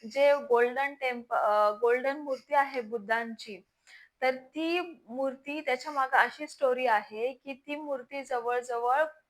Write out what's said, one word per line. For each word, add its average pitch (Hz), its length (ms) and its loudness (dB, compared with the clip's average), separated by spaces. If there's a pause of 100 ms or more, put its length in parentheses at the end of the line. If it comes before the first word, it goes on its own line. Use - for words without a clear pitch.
(120)
जे 285 220 6
गोल्डन 262 600 2
टेम्प-, 240 420 -4
अ, 208 360 4 (100)
गोल्डन 254 380 2
मूर्ती 285 360 -4
आहे 277 260 2
बुद्धांची, 220 840 -6 (540)
तर 262 140 2
ती 320 440 -4 (300)
मूर्ती, 269 520 -6
त्याच्या 285 300 -4
मागं 262 260 2
अशी 247 300 2
स्टोरी 254 380 0
आहे 220 480 0
की 269 340 -14
ती 294 80 -6
मूर्ती 277 480 -8
जवळ-जवळ 247 840 0 (240)